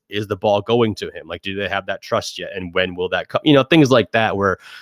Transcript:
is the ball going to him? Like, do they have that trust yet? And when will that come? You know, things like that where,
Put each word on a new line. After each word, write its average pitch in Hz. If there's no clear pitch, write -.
is 101
the 104
ball 101
going 113
to 85
him? 78
Like, 87
do 98
they 98
have 95
that 98
trust -
yet? 87
And 92
when 92
will 90
that 90
come? -
You 151
know, 135
things 151
like 120
that 110
where, 98